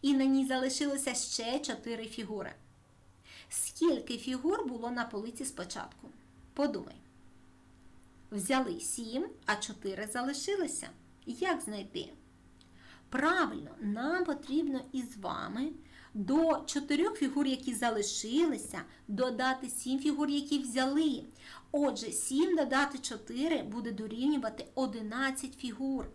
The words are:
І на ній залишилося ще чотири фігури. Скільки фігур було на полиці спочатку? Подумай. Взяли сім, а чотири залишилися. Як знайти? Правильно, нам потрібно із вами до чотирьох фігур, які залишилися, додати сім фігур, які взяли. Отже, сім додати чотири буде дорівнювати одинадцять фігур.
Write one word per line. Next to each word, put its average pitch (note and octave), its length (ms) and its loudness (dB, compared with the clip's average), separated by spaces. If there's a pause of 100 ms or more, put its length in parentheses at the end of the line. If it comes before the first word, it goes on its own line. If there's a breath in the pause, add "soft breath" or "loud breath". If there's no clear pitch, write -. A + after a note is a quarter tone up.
І C#4 120 6
на C4+ 120 6
ній C4+ 200 6
залишилося C4 680 2
ще A#3 460 0
чотири A3+ 460 -4
фігури. G#3+ 480 -6 (960 loud breath)
Скільки - 680 2
фігур C#4+ 500 0
було A#3 240 -4
на A#3+ 140 0
полиці A3+ 400 -6
спочатку? - 640 -8 (440)
Подумай. C4+ 420 -2 (1400)
Взяли G#3 480 0
сім, A#3+ 500 -4 (160)
а G#3 100 2
чотири G3+ 520 -6
залишилися. C#4+ 840 -2 (360)
Як E4+ 360 -2
знайти? G3+ 480 -8 (1000 loud breath)
Правильно, D4 680 2
нам C4 460 0
потрібно C#4 560 0 (100)
із A#3+ 260 -6
вами G#3 540 -4 (420 loud breath)
до D#4 520 4
чотирьох D4 520 2
фігур, C#4 300 2
які C4 260 0
залишилися, A#3 1080 0 (260 loud breath)
додати B3+ 640 0
сім C4 300 0
фігур, D4 300 2
які C#4+ 300 2
взяли. C4 640 2 (480 loud breath)
Отже, C4+ 400 2
сім E4 440 2
додати C#4 420 2
чотири C4 680 0
буде A3 280 -4
дорівнювати A3+ 760 0 (100)
одинадцять C4 800 -2
фігур. C4 600 -4